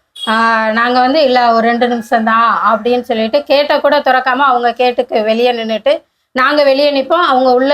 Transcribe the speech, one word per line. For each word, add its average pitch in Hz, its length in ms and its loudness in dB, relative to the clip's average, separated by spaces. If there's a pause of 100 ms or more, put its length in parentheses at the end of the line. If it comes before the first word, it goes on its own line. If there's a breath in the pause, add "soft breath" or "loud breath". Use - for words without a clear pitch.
(280)
ஆஹ், 226 440 0
நாங்க 240 280 0
வந்து, 262 240 2
"இல்ல, 254 160 2 (120)
ஒரு 226 160 2
ரெண்டு 240 200 0
நிமிஷம் 233 360 -2
தான்" 226 260 2 (160)
அப்படின்னு 233 360 0
சொல்லிட்டு 226 420 -2
கேட்டை 285 360 0
கூட 294 200 2
திறக்காம 262 460 0
அவங்க 240 280 0
கேட்டுக்கு 247 500 -2
வெளியே 226 280 0
நின்னுட்டு, 226 420 -2 (420)
நாங்க 285 280 0
வெளியே 277 280 2
நிப்போம், 311 360 0
அவங்க 262 260 0
உள்ள 262 200 2